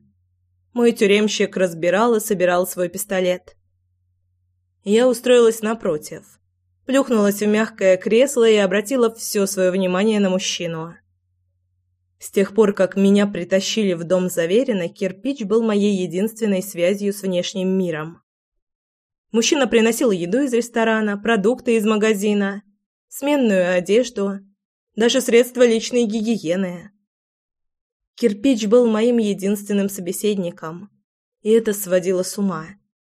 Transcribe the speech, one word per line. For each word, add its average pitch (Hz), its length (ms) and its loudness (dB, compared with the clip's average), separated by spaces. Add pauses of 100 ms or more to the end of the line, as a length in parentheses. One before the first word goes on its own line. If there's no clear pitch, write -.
(720)
Мой 240 180 4
тюремщик 208 640 0
разбирал 180 600 0
и 214 40 0
собирал 180 480 0
свой 180 220 -4
пистолет. 185 680 -4 (1300)
Я 226 240 2
устроилась 240 540 4
напротив, 208 800 -6 (460)
плюхнулась 214 560 2
в 208 60 0
мягкое 208 500 2
кресло 226 500 2
и 220 80 6
обратила 208 580 0
все 202 340 -4
свое 185 240 0
внимание 190 480 0
на 196 100 2
мужчину. 170 680 -6 (1200)
С - 100 -18
тех 196 240 -2
пор, 208 200 4
как 185 220 -2
меня 202 320 4
притащили 190 640 -2
в 165 100 -6
дом 180 260 0
Завериной, 185 600 -2
Кирпич 208 540 -6
был 214 200 0
моей 208 320 2
единственной 190 640 -2
связью 196 520 -2
с 202 80 -12
внешним 185 480 -4
миром. 170 520 -4 (1120)
Мужчина 240 360 2
приносил 226 440 2
еду 185 300 -2
из 262 120 -2
ресторана, 226 640 -2
продукты 226 580 0
из 214 100 0
магазина, 208 800 0 (460)
сменную 214 640 0
одежду, 196 640 0 (560)
даже 240 240 2
средства 240 480 2
личной 233 380 0
гигиены. 190 880 -4 (1200)
Кирпич 220 520 0
был 240 200 4
моим 226 300 0
единственным 202 720 -2
собеседником, 185 1000 -6 (520)
и 208 100 -4
это 220 220 2
сводило 185 500 -2
с - 140 -10
ума. 175 300 -4 (460)